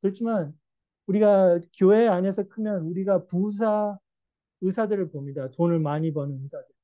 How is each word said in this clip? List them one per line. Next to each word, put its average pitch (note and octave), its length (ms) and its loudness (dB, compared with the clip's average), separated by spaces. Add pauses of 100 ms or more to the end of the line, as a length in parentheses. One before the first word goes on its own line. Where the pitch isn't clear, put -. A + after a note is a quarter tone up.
그렇지만 G3 520 -4 (540)
우리가 G3 520 4 (200)
교회 G#3 280 6
안에서 F#3+ 420 0
크면 G#3+ 340 -6
우리가 F#3 440 -2
부사 G#3 720 -2 (640)
의사들을 G3 500 -2
봅니다. C#3 360 -10 (100)
돈을 E3+ 220 2
많이 D#3 340 -2
버는 C#3+ 300 -6
의사들. C#3+ 220 -14 (180)